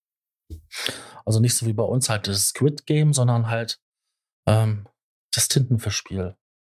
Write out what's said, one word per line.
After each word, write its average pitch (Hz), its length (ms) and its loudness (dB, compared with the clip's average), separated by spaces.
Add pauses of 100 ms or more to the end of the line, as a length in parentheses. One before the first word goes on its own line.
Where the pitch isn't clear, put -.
(1200)
Also 110 160 2
nicht 117 140 2
so 117 120 -2
wie 113 60 0
bei 107 120 -2
uns 127 240 0
halt 110 180 -2
das 98 220 0
Squid 147 380 -2
Game, 151 260 4
sondern 123 360 2
halt, 113 320 -6 (680)
ähm, 107 420 2 (440)
das - 160 0
Tintenfischspiel. 107 880 -2 (380)